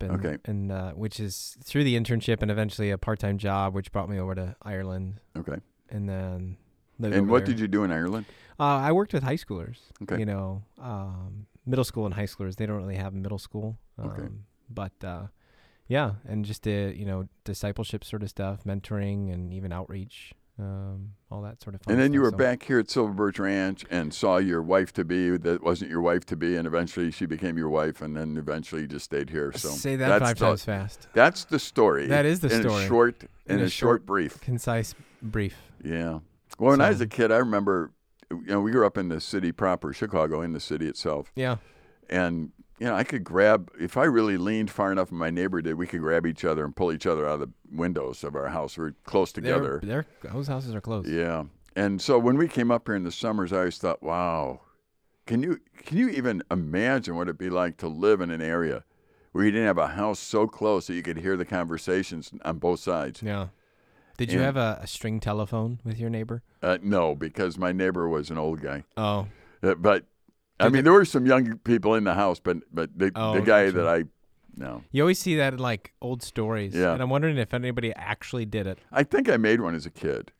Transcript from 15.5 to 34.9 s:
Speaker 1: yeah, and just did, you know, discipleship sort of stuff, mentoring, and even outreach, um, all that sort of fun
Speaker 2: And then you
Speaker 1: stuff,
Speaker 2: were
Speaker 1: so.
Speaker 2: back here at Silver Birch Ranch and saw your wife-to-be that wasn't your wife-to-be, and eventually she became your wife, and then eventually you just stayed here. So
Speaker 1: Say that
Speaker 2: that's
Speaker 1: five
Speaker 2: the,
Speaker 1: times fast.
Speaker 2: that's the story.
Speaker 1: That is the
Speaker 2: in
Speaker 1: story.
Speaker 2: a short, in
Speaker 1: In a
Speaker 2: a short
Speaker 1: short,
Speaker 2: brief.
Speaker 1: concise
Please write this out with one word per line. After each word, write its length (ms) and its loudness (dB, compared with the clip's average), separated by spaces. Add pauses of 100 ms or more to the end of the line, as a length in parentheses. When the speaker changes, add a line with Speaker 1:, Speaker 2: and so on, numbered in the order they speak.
Speaker 1:
yeah, 280 0 (120)
and 180 -4
just 180 -8
did, 340 -2
you 100 -8
know, 220 -4 (160)
discipleship 580 -6
sort 220 -8
of 60 -8
stuff, 340 -8
mentoring, 680 -4
and 220 -8
even 180 -8
outreach, 600 -12 (240)
um, 540 -10 (180)
all 100 -10
that 220 -14
sort 120 -12
of 60 -14
fun 140 -2
Speaker 2:
And 60 6
then 120 6
you 80 4
Speaker 1:
stuff, 40 6
Speaker 2:
were 140 2
Speaker 1:
so. 60 6
Speaker 2:
back 200 2
here 140 4
at 120 2
Silver 240 2
Birch 240 0
Ranch 520 0
and 220 -2
saw 240 2
your 260 2
wife-to-be 760 2
that 240 0
wasn't 280 0
your 120 -2
wife-to-be, 540 2
and 100 -2
eventually 440 0
she 140 -6
became 320 -4
your 140 -2
wife, 320 0
and 120 -6
then 220 -4
eventually 460 -6
you 40 -6
just 200 -10
stayed 240 -4
here. 220 -4
So 180 -6
Speaker 1:
Say 260 -4
that 120 0
Speaker 2:
that's 140 6
Speaker 1:
five 160 2
Speaker 2:
the, 60 2
Speaker 1:
times 200 2
fast. 500 -6
Speaker 2:
that's 320 6
the 120 0
story. 480 4
Speaker 1:
That 200 2
is 140 2
the 140 2
Speaker 2:
in 80 4
Speaker 1:
story. 220 2
Speaker 2:
a 20 0
short, 360 4 (240)
in 100 0
Speaker 1:
In 60 2
a 20 4
Speaker 2:
a 60 0
short 20 -6 (300)
Speaker 1:
short, 40 -20
Speaker 2:
brief. 360 0
Speaker 1:
concise 520 -2 (280)